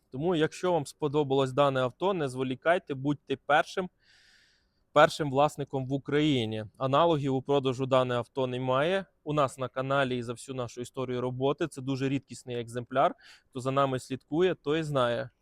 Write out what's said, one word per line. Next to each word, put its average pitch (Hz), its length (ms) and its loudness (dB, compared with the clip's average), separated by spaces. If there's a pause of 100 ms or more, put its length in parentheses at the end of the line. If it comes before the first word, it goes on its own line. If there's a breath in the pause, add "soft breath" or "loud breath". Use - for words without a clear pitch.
(100)
Тому, 165 240 -2
якщо 156 380 0
вам 151 140 0
сподобалось 139 680 0
дане 135 280 2
авто, 175 340 0
не 151 140 -2
зволікайте, 131 680 -2
будьте 135 420 -4
першим, 175 540 0 (1000 soft breath)
першим 147 380 4
власником 139 560 0
в 131 60 -4
Україні. 135 720 0 (120)
Аналогів 139 580 2
у 131 80 -2
продажу 135 440 0
дане 127 280 2
авто 127 320 -2
немає. 131 580 0 (200)
У 151 80 -6
нас 143 260 0
на 127 100 -6
каналі 135 500 -2
і 120 40 -6
за 120 100 -8
всю 127 240 -10
нашу 123 240 -8
історію 123 400 -6
роботи. 131 480 -2
Це 135 140 -12
дуже 131 260 -2
рідкісний 127 480 -6
екземпляр. 120 580 -2 (360 loud breath)
Хто 131 100 -8
за 131 100 -2
нами 135 280 2
слідкує, 156 560 -2
той 156 280 -2
знає. 123 480 -2 (120)